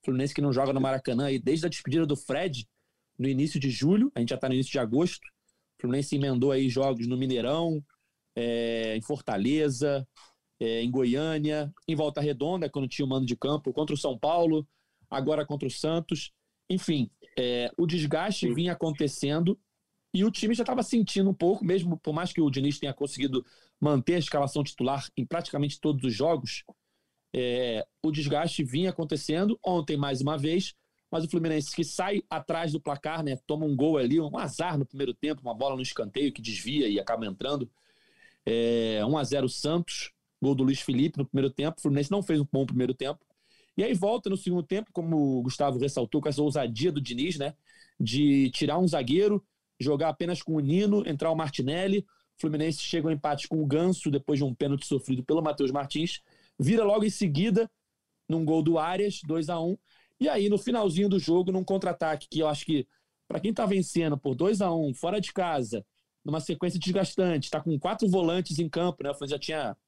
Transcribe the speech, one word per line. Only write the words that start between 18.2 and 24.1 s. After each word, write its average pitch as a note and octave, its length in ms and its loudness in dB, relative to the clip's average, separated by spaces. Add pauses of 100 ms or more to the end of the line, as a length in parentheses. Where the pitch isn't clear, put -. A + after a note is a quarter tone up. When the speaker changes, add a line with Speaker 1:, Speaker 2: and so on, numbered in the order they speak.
Speaker 2:
Sim. A#2+ 60 2
Speaker 1:
vinha E3+ 200 0
acontecendo D#3 840 0 (540)
e F#3 100 2
o A3 80 4
time A3 220 0
já A#3 100 0
tava B3+ 200 -2
sentindo G3 460 2
um F#3 40 2
pouco, F#3+ 300 2
mesmo F3 340 0
por D#3 160 -4
mais F3 200 -4
que E3+ 80 0
o D3 80 6
Diniz C#3 300 -2
tenha C3+ 140 -6
conseguido C3 520 -2 (340)
manter D3+ 360 2